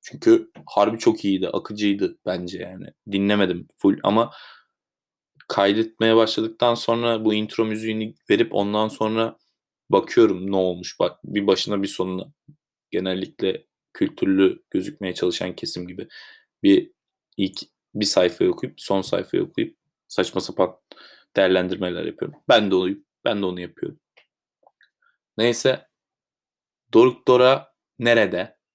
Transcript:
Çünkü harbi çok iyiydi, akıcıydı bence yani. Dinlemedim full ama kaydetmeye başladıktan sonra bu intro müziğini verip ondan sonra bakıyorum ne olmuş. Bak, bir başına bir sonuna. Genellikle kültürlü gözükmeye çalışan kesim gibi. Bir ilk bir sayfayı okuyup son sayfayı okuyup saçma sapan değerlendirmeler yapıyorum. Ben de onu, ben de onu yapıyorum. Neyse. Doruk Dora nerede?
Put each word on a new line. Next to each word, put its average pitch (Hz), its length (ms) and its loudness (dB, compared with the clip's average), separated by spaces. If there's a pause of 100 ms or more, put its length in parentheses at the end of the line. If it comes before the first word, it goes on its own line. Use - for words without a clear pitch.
Çünkü - 500 2 (140)
harbi 107 340 0
çok 110 260 0
iyiydi, 95 240 -2
akıcıydı 101 760 -4
bence 90 320 -8
yani. 92 280 -14 (260)
Dinlemedim 98 560 0 (100)
full 98 260 2
ama 113 280 2 (1160)
kaydetmeye 110 680 2
başladıktan 113 600 2
sonra 117 500 -2
bu 107 80 4
intro 107 320 -2
müziğini 110 500 -6 (140)
verip 113 260 2
ondan 104 320 -2
sonra 110 500 -4 (520)
bakıyorum 98 640 2
ne 98 40 -2
olmuş. 90 440 -4
Bak, 90 240 -2
bir 101 240 -2
başına 98 340 0
bir 98 60 -4
sonuna. 92 460 -6 (580)
Genellikle 95 760 -6 (280)
kültürlü - 760 0
gözükmeye 98 440 -6
çalışan 90 420 -4
kesim - 320 -6
gibi. 92 200 -14 (560)
Bir 98 280 4 (460)
ilk 95 220 -6 (360)
bir 104 100 -2
sayfayı 92 460 2
okuyup - 300 -8
son 98 200 0
sayfayı 92 420 -2
okuyup - 340 -6 (300)
saçma - 340 -4
sapan - 380 -4 (560)
değerlendirmeler 90 680 0
yapıyorum. - 340 -10 (100)
Ben 107 220 4
de 95 40 2
onu, 92 200 0 (300)
ben 104 160 -2
de 95 40 -2
onu 90 160 -6
yapıyorum. - 380 -12 (1400)
Neyse. 120 500 0 (1040)
Doruk 120 340 4
Dora 127 460 4 (260)
nerede? 107 600 0 (140)